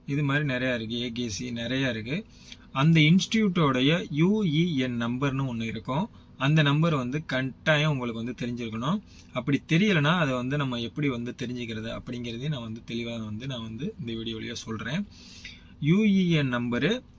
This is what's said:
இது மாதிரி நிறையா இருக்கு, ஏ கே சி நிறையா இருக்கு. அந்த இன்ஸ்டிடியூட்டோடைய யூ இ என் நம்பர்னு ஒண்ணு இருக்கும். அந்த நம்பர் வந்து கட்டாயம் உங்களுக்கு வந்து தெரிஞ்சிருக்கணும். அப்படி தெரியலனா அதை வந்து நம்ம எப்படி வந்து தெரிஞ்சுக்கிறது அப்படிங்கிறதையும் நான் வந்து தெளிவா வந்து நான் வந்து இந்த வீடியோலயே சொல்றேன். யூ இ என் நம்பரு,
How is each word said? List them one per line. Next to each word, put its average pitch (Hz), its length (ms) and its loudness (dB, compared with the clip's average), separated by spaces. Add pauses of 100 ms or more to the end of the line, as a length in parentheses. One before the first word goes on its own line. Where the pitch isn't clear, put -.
இது 147 180 -2
மாதிரி 143 300 0
நிறையா 127 220 0
இருக்கு, 113 260 -6
ஏ 123 80 -4
கே 117 200 -4
சி 123 200 -6
நிறையா 123 400 -2
இருக்கு. 123 360 -4 (460)
அந்த 160 280 6
இன்ஸ்டிடியூட்டோடைய 165 1080 4
யூ 190 340 2
இ 160 340 2
என் 123 240 -2
நம்பர்னு 131 540 -2
ஒண்ணு 113 80 -4
இருக்கும். 127 460 -4 (280)
அந்த 151 240 4
நம்பர் 151 340 4
வந்து 131 300 -4
கட்டாயம் 147 720 0
உங்களுக்கு 117 260 -4
வந்து 123 220 -6
தெரிஞ்சிருக்கணும். 120 560 -2 (320)
அப்படி 127 340 -2
தெரியலனா 165 500 4
அதை 147 160 0
வந்து 127 240 -2
நம்ம 131 220 -2
எப்படி 139 300 -2
வந்து 120 280 -6
தெரிஞ்சுக்கிறது 117 600 -6
அப்படிங்கிறதையும் 120 500 -8
நான் 139 120 -4
வந்து 113 260 -10
தெளிவா 117 380 -6
வந்து 110 220 -8
நான் 123 160 -8
வந்து 113 360 -8
இந்த 117 120 -8
வீடியோலயே 113 420 -8
சொல்றேன். 117 540 -6 (720)
யூ 175 240 4
இ 190 260 4
என் 143 240 2
நம்பரு, 123 500 0 (160)